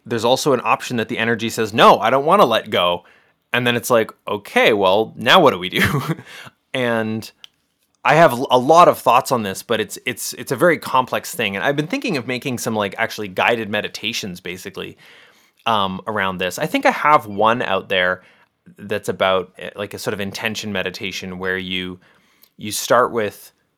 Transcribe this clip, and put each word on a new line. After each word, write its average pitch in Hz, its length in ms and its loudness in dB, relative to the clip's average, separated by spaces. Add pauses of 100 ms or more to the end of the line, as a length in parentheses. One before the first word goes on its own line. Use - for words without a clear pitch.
there's 113 200 -4
also 131 280 2
an 117 100 0
option 123 340 -2
that 104 100 -2
the 110 100 -6
energy 113 320 -2
says, 110 240 -4
"No, 170 260 6
I 107 100 2
don't 135 160 2
wanna 185 200 6
let 113 240 0
go." 90 360 0 (480)
And 120 120 0
then 120 100 2
it's 117 140 -4
like, 113 220 2 (160)
"Okay, 131 460 0
well, 95 420 2
now 131 240 4
what 143 120 8
do 92 80 -4
we 92 100 -6
do?" 101 320 0 (320)
<laughs> - 400 -18
And 113 580 -2 (720)
I 131 120 4
have 156 180 6
l-, 123 180 -4
a 127 60 6
lot 160 300 6
of 123 100 4
thoughts 127 340 2
on 117 120 0
this, 95 200 -6
but 110 160 -2
it's, 104 260 -6
it's, - 280 -8
it's 123 180 -12
a 135 40 0
very 151 220 4
complex 123 560 -2
thing. 101 220 -2
And 95 80 -4
I've 143 120 0
been 151 120 -2
thinking 262 300 -4
of 113 100 -6
making 123 300 -6
some, 113 180 -6
like, 101 220 -2
actually 113 320 -4
guided 113 400 0
meditations, 104 720 -6
basically, 92 560 -12 (680)
um, 98 420 0
around 98 300 -2
this. 90 220 -4
I 151 60 -2
think 269 200 -4
I 254 60 4
have 147 340 2
one 107 360 2
out 95 280 -4
there 90 340 0 (540)
that's 104 320 -6
about, 95 480 0
eh, - 180 -12
like, 101 180 -8
a 98 60 -14
sort 117 140 -6
of 98 60 -8
intention 104 520 -8
meditation 92 680 -8
where 92 180 -4
you, 92 420 -8 (580)
you 110 140 -12
start 123 400 0
with 104 420 -6 (240)